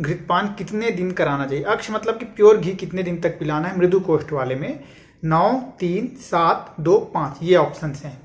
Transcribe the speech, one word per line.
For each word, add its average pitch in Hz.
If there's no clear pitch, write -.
घृतपान 175
कितने 214
दिन 185
कराना 143
चाहिए? 139
अक्ष 214
मतलब 220
कि 233
प्योर 208
घी 175
कितने 185
दिन 175
तक 165
पिलाना 156
है 190
मृदु 180
कोष्ठ 160
वाले 131
में? 202
नौ, 180
तीन, 185
सात, -
दो, 175
पाँच, 156
ये 175
ऑप्शंस 147
हैं। -